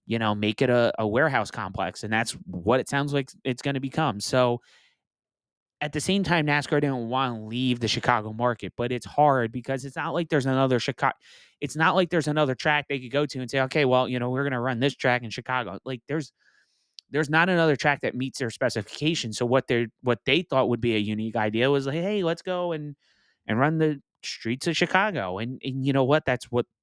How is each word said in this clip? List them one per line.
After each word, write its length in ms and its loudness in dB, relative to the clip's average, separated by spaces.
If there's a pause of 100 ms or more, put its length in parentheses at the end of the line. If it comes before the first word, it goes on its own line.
you 140 -2
know, 160 2
make 260 -2
it 80 4
a, 300 4
a 80 0
warehouse 420 2
complex. 540 -6
And 100 -4
that's 200 0 (120)
what 340 2
it 80 -4
sounds 240 -2
like 200 -2 (120)
it's 200 -4
gonna 160 -2
become. 400 -2
So 420 2 (1200)
at 100 -6
the 80 -4
same 240 2
time, 220 2
nascar 340 2
didn't 300 0
wanna 340 -2
leave 360 -2
the 80 -2
Chicago 440 0
market, 460 -2
but 140 -2
it's 160 -6
hard 440 4
because 320 -6
it's 120 -12
not 180 -4
like 160 -2
there's 160 2
another 340 2
Chica-, 360 -2 (440)
it's 160 -6
not 200 2
like 160 2
there's 160 0
another 260 2
track 340 0
they 120 -4
could 120 -12
go 140 0
to 140 -6
and 100 -6
say, 120 0
"Okay, 240 2
well, 220 4
you 120 -2
know, 100 -2
we're 140 -2
gonna 180 -2
run 180 -2
this 160 0
track 280 0
in 80 -10
Chicago." 520 -4
Like, 240 -8
there's, 240 -4 (760)
there's 200 -2
not 200 4
another 260 4
track 260 0
that 140 -2
meets 240 -4
their 100 -2
specifications. 880 -2
So 80 0
what 220 2
they're, 200 0 (140)
what 240 0
they 180 2
thought 260 0
would 100 0
be 160 0
a 40 2
unique 360 -2
idea 340 2
was 160 2
like, 100 -4
"Hey, 280 -2
let's 180 -2
go 300 -4
and, 240 -6 (520)
and 120 0
run 200 2
the 220 0 (220)
streets 440 -6
of 100 0
Chicago." 600 0
And, 220 -6
and 240 -4
you 60 2
know 140 4
what? 200 4
That's 200 -2
what 220 0 (160)